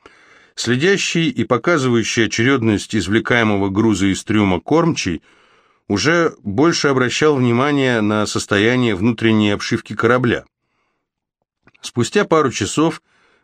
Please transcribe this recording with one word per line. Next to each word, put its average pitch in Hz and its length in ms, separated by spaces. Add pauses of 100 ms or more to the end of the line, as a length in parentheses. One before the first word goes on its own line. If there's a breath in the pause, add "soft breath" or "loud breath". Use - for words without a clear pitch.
(540 soft breath)
Следящий 160 760
и 113 140
показывающий 120 800
очерёдность 113 680
извлекаемого 107 760
груза 98 420
из 92 100
трюма 101 380
кормчий 147 600 (680 soft breath)
уже 147 540
больше 147 460
обращал 139 480
внимание 127 640
на 104 240
состояние 110 680
внутренней 110 580
обшивки 110 420
корабля. 117 500 (1400)
Спустя 196 460
пару 156 240
часов 151 500 (440)